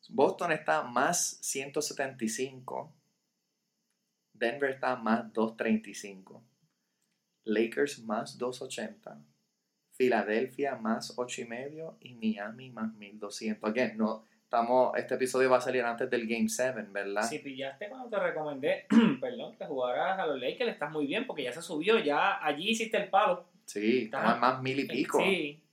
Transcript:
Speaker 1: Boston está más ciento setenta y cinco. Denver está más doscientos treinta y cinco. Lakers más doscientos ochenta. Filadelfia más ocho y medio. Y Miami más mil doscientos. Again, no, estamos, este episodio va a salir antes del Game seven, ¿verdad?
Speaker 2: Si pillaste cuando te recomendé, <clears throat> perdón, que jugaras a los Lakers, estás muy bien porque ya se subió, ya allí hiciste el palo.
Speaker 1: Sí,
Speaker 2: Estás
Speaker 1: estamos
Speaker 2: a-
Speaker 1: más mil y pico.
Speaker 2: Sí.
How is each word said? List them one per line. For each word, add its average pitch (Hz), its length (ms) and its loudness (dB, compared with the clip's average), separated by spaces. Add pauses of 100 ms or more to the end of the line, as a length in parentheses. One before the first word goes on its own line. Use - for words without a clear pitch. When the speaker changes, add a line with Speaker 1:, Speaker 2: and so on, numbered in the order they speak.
Speaker 1:
Boston 165 420 2
está 156 320 0
más 131 580 0
ciento 139 400 -4
setenta 135 420 -4
y 110 60 0
cinco. 127 640 -6 (1400)
Denver 120 380 0
está 131 240 -2
más 113 380 0
doscientos 110 240 0
treinta 110 320 0
y 98 40 -14
cinco. 95 500 -14 (1000)
Lakers 117 580 0
más 113 340 -4
doscientos 123 240 -4
ochenta. - 580 -10 (720)
Filadelfia 123 840 2
más 113 420 -2
ocho 123 240 -6
y 117 40 -6
medio. 143 560 -10
Y 127 140 -18
Miami 110 560 -4
más 110 240 -6
mil 104 240 -16
doscientos. 107 500 -4
Again, 110 280 0
no, 110 260 -2 (200)
estamos, 120 540 4
este - 180 -2
episodio 131 340 4
va 127 80 8
a 120 40 6
salir 127 220 0
antes 117 260 0
del 117 180 0
Game 113 220 2
seven, 113 420 -2
¿verdad? 101 320 0
Speaker 2:
Si 147 160 -2
pillaste 135 500 -8
cuando 254 200 -12
te 202 100 0
recomendé, 156 680 -2
<clears throat> 214 320 6
perdón, - 340 -6
que 185 100 -10
jugaras 151 540 0
a 175 80 0
los 135 120 -2
Lakers, 196 320 -2
estás 156 200 -6
muy 156 160 -2
bien 190 180 -2
porque 151 180 -6
ya 123 100 -4
se 170 80 -10
subió, 185 380 2
ya 170 440 2
allí 156 280 0
hiciste 220 260 0
el 196 120 -2
palo. 190 360 4 (200)
Speaker 1:
Sí, 113 400 2
Speaker 2:
Estás 127 160 -4
Speaker 1:
estamos 120 160 4
Speaker 2:
a- - 20 -6 (140)
Speaker 1:
más 131 80 -4
mil 131 180 0
y 127 80 0
pico. 127 360 2
Speaker 2:
Sí. 165 380 0 (120)